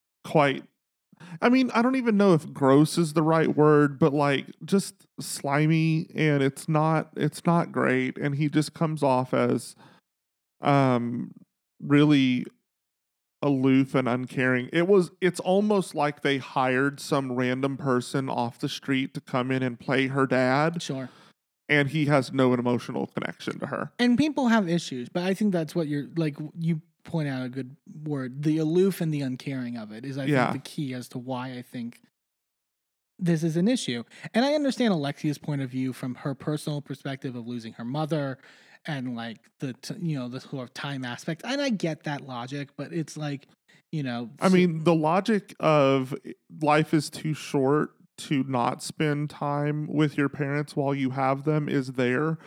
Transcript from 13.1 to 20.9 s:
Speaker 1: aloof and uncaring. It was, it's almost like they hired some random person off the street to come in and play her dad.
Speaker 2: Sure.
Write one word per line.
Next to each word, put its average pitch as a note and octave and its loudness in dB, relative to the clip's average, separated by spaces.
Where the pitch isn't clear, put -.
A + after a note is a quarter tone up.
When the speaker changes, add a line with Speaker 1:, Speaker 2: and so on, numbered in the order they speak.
Speaker 1:
aloof C3+ 4
and B2+ 2
uncaring. B2+ 0
It E3+ 2
was, G3 4
it's F3 0
almost G3+ 0
like D3 -2
they C#3 2
hired C3 0
some C3+ -2
random C3 -2
person C3 -2
off A#2+ -4
the D3 -4
street C3+ -4
to D3+ -8
come B2+ -2
in C3 0
and B2 -4
play C3+ 0
her C3+ 0
dad. C3 2
Speaker 2:
Sure. C3 -8